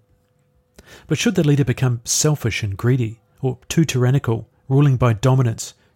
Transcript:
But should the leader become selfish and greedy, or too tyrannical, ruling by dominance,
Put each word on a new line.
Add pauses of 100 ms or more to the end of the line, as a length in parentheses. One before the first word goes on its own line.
(1080)
But
should
the
leader
become
selfish
and
greedy, (220)
or
too
tyrannical, (180)
ruling
by
dominance, (220)